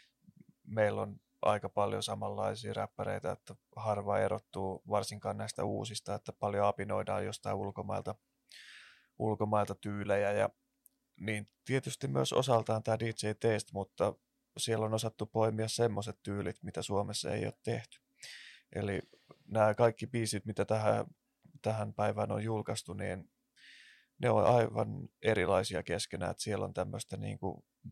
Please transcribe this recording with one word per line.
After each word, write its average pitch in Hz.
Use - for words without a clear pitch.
meillä 104
on 101
aika 104
paljon 101
samanlaisia 104
räppäreitä, 101
että -
harva 101
erottuu 98
varsinkaan 104
näistä 104
uusista, 104
että -
paljon 101
apinoidaan 98
jostain 101
ulkomailta, 101
ulkomailta 107
tyylejä. 101
Ja 104
niin 104
tietysti 131
myös 135
osaltaan 113
tää 110
D 110
J 110
Taste, 110
mutta 98
siellä 110
on 110
osattu 110
poimia 110
semmoset 107
tyylit, 101
mitä 85
Suomessa 101
ei 104
oo 107
tehty. 117
Eli 101
nää 107
kaikki 117
biisit, 113
mitä 101
tähän, 107
tähän 107
päivään 104
on 104
julkaistu, 107
niin 98
ne 123
on 107
aivan 113
erilaisia 95
keskenään. 90
Et -
siellä 101
on 98
tämmöstä 101
niinku 101